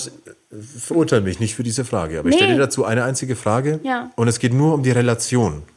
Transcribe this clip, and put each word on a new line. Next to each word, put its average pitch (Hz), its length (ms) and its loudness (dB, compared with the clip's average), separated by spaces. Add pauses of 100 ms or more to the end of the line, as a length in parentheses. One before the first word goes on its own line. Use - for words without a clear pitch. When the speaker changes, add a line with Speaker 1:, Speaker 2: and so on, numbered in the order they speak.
(800)
Speaker 1:
verurteile 156 440 2
mich 95 180 -2
nicht 110 140 -2
für 123 80 -6
diese 120 200 -4
Frage. 82 360 -4
Aber 76 100 0
ich 285 60 6
Speaker 2:
Nee. 349 80 4
Speaker 1:
stelle 381 100 2
dir 320 60 2
dazu 131 260 0
eine 113 180 0
einzige 131 320 -4
Frage. 135 480 0
Speaker 2:
Ja. 240 320 -4
Speaker 1:
Und 117 140 2
es 113 100 -2
geht 123 140 0
nur 151 200 4
um 143 100 0
die 127 80 2
Relation. 117 720 0 (140)